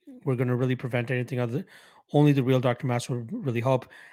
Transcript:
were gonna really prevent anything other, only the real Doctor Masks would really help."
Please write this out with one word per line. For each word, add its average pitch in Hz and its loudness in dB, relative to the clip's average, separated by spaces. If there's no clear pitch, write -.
were 131 0
gonna 123 0
really 127 0
prevent 123 -4
anything 123 -4
other, 123 -4
only 147 8
the 139 2
real 131 2
Doctor 123 -2
Masks 120 -2
would 120 -6
really 143 -4
help." 127 0